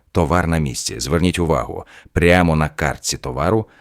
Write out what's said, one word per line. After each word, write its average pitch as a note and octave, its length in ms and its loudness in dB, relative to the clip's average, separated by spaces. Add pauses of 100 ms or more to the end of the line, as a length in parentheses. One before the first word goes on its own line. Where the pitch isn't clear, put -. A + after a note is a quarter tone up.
(120)
товар E2 340 2
на E2 120 0
місці. B1+ 420 -4
Зверніть E2 380 0
увагу, D#2 460 -2 (280)
прямо E2+ 440 4
на D#2 120 2
картці - 480 -4
товару E2 520 -2 (120)